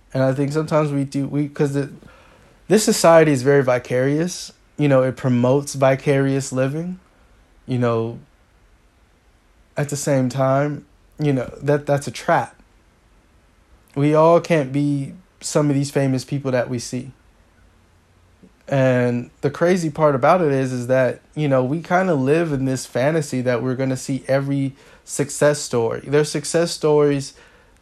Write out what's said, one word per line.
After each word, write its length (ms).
And 80
I 100
think 200
sometimes 400
we 100
do, 240
we, 220
'cause 260
the, 180
this 160
society 480
is 100
very 220
vicarious. 880
You 100
know, 160
it 140
promotes 580
vicarious 800
living. 480
You 120
know, 420
at 120
the 80
same 320
time, 580
you 140
know, 280
that, 260
that's 200
a 60
trap. 480
We 180
all 260
can't 320
be 420
some 280
of 60
these 160
famous 340
people 280
that 180
we 80
see. 320
And 600
the 80
crazy 400
part 260
about 240
it 100
is, 220
is 160
that, 320
you 100
know, 160
we 180
kinda 360
live 360
in 120
this 200
fantasy 580
that 200
we're 140
gonna 200
see 300
every 480
success 560
story. 400
There's 320
success 400
stories 600